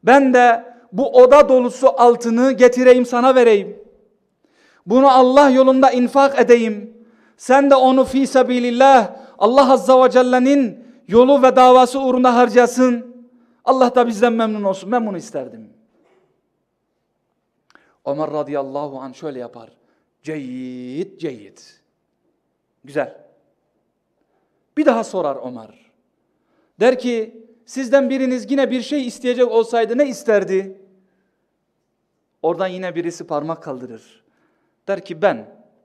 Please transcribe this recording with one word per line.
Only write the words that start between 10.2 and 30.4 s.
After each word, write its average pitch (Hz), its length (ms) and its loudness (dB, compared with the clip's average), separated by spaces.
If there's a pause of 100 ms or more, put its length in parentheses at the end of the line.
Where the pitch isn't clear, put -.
yolu 254 360 4
ve 254 120 4
davası 254 440 4
uğrunda 254 360 0
harcasın. 240 800 0 (500)
Allah 254 300 0
da 240 120 2
bizden 233 260 -2
memnun 220 300 -6
olsun." 190 280 -6
Ben 233 160 -4
bunu 190 100 -10
isterdim. 117 520 -16 (2250)
Ömer 147 260 -8
radıyallahu 139 680 -8
anh 127 140 -18
şöyle 139 260 -14
yapar. 117 300 -20 (540)
"Ceyyid, 127 960 -14
ceyyid." 120 380 -14 (1300)
Güzel. 139 340 -10 (1600)
Bir 302 80 -2
daha 233 180 0
sorar 151 340 -8 (100)
Ömer. 113 440 -20 (880)
Der 254 200 0
ki, 226 480 -8 (180)
"Sizden 262 440 -2
biriniz 254 420 -6
yine 269 200 -2
bir 254 100 -6
şey 277 260 -8
isteyecek 247 440 -4
olsaydı 226 460 -2
ne 294 100 0
isterdi?" 190 760 -4 (1600)